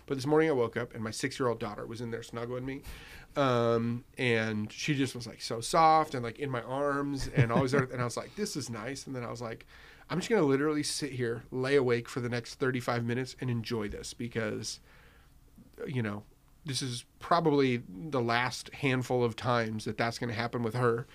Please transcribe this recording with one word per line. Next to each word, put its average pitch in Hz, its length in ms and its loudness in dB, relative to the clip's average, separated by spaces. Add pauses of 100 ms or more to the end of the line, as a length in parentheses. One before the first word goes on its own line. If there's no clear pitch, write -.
But 139 100 -2
this 131 120 -4
morning 156 220 6
I 151 40 4
woke 117 240 2
up 120 160 -4
and 110 100 -8
my 110 80 -4
six-year-old 123 480 -2
daughter 110 280 -8
was 113 140 -10
in 117 100 -6
there 113 120 -6
snuggling 120 420 -8
me, 135 160 -8 (540)
um, 117 680 4 (140)
and 110 540 2
she - 240 -2
just 131 200 0
was, 120 120 -10
like, - 140 -14
so 117 200 -4
soft 160 540 4
and, 123 80 -2
like, 117 160 -6
in 139 100 -4
my 123 120 -2
arms 139 720 -2
and 120 160 6
always 123 200 2
there, 135 200 2
and 123 100 -4
I 120 40 0
was 120 120 -4
like, - 180 -10
"This 208 200 -4
is 127 140 -6
nice." 120 380 -8
And 135 80 -8
then 123 80 -6
I 117 80 -8
was 120 100 -8
like, 113 240 -8 (440)
"I'm 151 100 0
just 170 100 -4
gonna 220 140 6
literally 147 400 4
sit - 300 -4
here, 120 380 -2
lay 135 240 2
awake 123 340 4
for - 120 -4
the 120 80 -2
next 120 260 -4
thirty-five 123 500 0
minutes 123 360 -2
and 131 80 -2
enjoy 113 400 -2
this," - 240 -10
because, 110 680 -4 (1040)
you 127 160 -2
know, 104 220 -4 (420)
this 131 160 -4
is 123 240 -6 (140)
probably 143 680 4
the 139 320 -4
last 120 540 0
handful 127 500 2
of 113 140 0
times 113 480 0
that 110 120 -4
that's 117 220 0
gonna 120 140 -4
happen 117 300 -2
with 110 120 -2
her, 123 400 2